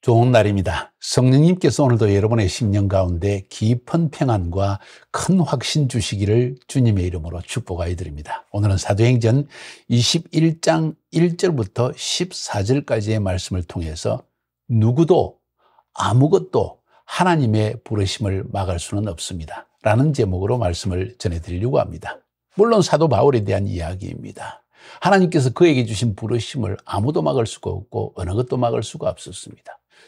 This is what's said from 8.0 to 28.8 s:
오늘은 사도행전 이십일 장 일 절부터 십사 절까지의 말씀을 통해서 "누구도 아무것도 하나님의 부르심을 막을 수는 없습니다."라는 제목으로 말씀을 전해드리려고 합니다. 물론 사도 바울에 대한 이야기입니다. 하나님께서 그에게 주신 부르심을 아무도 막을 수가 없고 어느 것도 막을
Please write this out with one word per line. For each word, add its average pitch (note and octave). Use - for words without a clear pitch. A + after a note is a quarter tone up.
오늘은 G2+
사도행전 A#2
이십일 D#3+
장 D#3+
일 E3+
절부터 B2+
십사 -
절까지의 A2
말씀을 F#2
통해서 E2+
"누구도 B2
아무것도 C3
하나님의 A#2
부르심을 G2
막을 F#2
수는 G#2
없습니다."라는 G#2
제목으로 G2+
말씀을 F#2
전해드리려고 F2+
합니다. -
물론 G#3+
사도 D#3
바울에 A#2+
대한 G2+
이야기입니다. F#2
하나님께서 E3+
그에게 D3
주신 A2
부르심을 A2
아무도 A#2+
막을 C3
수가 -
없고 F#2+
어느 F2
것도 B2
막을 A#2+